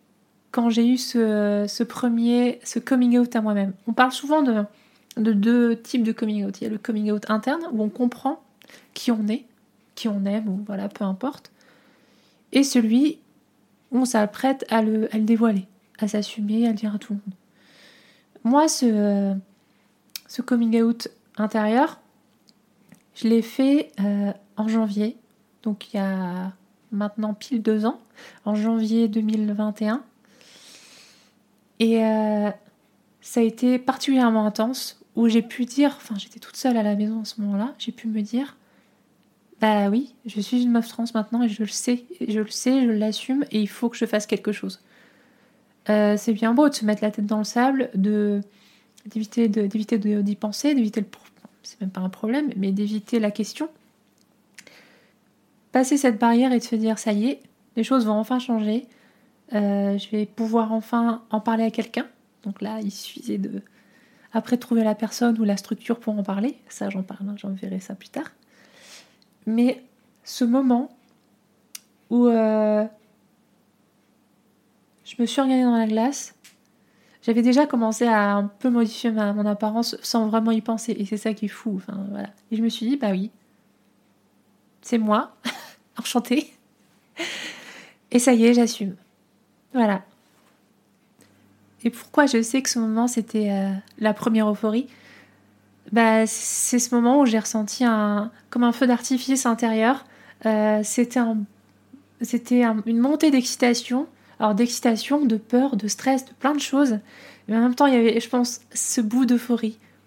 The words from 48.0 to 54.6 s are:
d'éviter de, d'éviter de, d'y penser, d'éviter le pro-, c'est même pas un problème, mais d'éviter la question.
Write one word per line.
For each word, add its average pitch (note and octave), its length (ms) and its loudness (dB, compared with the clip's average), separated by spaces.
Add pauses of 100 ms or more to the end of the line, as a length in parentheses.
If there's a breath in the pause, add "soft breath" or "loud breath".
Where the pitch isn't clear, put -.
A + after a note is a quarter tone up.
d'éviter A3 420 -2
de, G#3 200 0
d'éviter G#3+ 300 -2
de, G#3 240 0
d'y G3+ 120 0
penser, A3 400 -2
d'éviter A3 260 0
le G3 60 -4
pro-, - 160 -20 (400)
c'est - 180 -20
même F#3+ 100 -4
pas F#3 100 -8
un F#3 80 -4
problème, B3+ 480 -4
mais G3 160 -2
d'éviter G#3 480 -2
la G#3 100 0
question. A3+ 380 -6 (2000 soft breath)